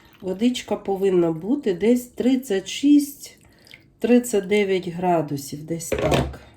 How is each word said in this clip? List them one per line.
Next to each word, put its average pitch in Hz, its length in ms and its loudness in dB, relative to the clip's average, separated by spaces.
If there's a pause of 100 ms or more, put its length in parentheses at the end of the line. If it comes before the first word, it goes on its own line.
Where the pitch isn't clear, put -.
(200)
Водичка 208 560 -2
повинна 185 560 0
бути 196 420 -2
десь 226 320 2
тридцять 226 640 -2
шість, - 720 2 (600)
тридцять 220 480 2
дев'ять 190 420 0
градусів, 156 760 -2
десь 165 240 -8
так. - 520 -2 (160)